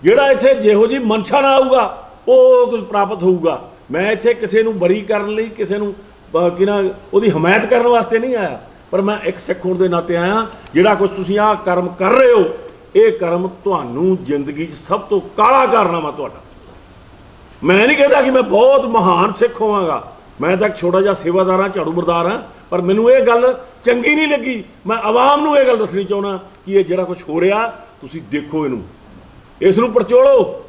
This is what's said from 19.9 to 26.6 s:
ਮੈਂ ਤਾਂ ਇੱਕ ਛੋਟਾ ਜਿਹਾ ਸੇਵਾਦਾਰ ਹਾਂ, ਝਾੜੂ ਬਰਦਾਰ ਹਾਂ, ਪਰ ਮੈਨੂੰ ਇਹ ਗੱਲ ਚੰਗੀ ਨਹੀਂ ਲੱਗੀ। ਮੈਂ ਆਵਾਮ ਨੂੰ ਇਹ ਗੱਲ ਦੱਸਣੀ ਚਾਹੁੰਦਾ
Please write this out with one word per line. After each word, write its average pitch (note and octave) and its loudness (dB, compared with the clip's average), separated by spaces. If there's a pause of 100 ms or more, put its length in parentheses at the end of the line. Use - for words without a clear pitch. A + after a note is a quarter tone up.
ਮੈਂ E3+ 0
ਤਾਂ G#3 0
ਇੱਕ G#3 -6
ਛੋਟਾ F3 0
ਜਿਹਾ G3 2
ਸੇਵਾਦਾਰ F#3 0
ਹਾਂ, G3 -2
ਝਾੜੂ E3+ -6
ਬਰਦਾਰ E3+ -2
ਹਾਂ, G3+ -4 (280)
ਪਰ F3+ -2
ਮੈਨੂੰ G#3 2
ਇਹ C4 4
ਗੱਲ B3 2 (260)
ਚੰਗੀ A#3+ 0
ਨਹੀਂ D#4 0
ਲੱਗੀ। B3 -4 (220)
ਮੈਂ G#3+ -2
ਆਵਾਮ B3 2
ਨੂੰ D4 2
ਇਹ C4+ 4
ਗੱਲ B3 2
ਦੱਸਣੀ G3+ -4
ਚਾਹੁੰਦਾ G3+ -4 (280)